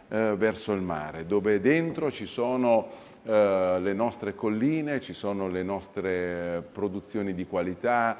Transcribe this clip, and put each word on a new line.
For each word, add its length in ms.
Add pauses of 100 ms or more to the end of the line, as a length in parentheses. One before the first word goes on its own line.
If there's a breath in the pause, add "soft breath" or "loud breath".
eh, 280
verso 380
il 80
mare, 460
dove 320
dentro 500
ci 160
sono, 600 (360 loud breath)
eh, 560
le 140
nostre 400
colline, 680
ci 140
sono 340
le 140
nostre 1120
produzioni 640
di 100
qualità, 760